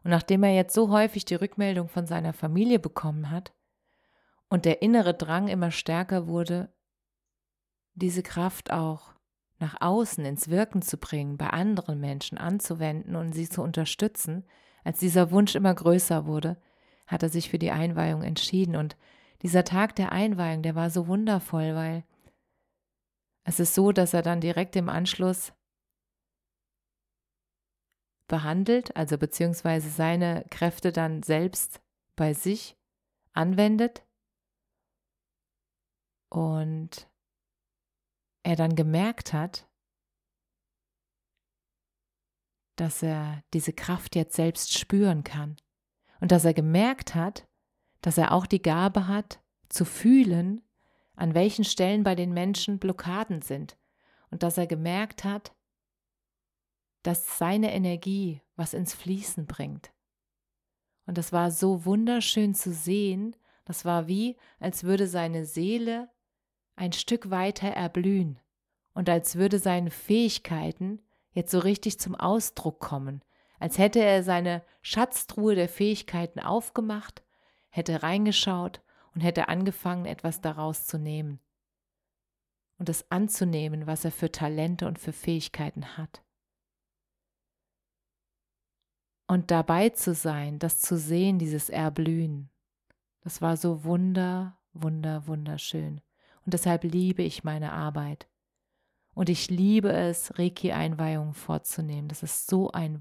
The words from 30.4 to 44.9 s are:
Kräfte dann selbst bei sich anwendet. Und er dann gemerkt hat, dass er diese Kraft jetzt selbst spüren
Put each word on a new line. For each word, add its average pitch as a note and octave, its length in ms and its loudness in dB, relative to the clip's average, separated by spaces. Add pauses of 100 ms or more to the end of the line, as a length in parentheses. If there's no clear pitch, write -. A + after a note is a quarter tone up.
Kräfte E3+ 420 0
dann D#3+ 300 -2
selbst E3 600 0 (340)
bei D#3 160 2
sich F#3+ 460 -4 (560)
anwendet. G#3 680 4 (2250)
Und D#3+ 800 -4 (1300)
er E3+ 140 2
dann D#3+ 180 2
gemerkt D#3+ 580 0
hat, E3 360 -4 (3000)
dass D#3+ 260 -2
er D3+ 400 -2 (100)
diese D#3+ 200 -2
Kraft - 440 -6
jetzt D#3+ 200 0
selbst - 420 0
spüren G3 460 2